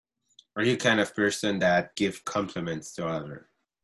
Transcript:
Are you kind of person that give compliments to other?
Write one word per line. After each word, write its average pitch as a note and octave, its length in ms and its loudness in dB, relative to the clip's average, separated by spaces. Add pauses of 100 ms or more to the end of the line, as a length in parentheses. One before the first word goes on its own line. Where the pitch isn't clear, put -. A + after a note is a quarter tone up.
(560)
Are G#2+ 80 -2
you A#2+ 140 2
kind A2+ 220 2
of - 160 0
person G2+ 440 0
that F2+ 360 2
give G2 300 -2
compliments E2+ 680 -6
to E2+ 120 -4
other? A2+ 400 -8 (360)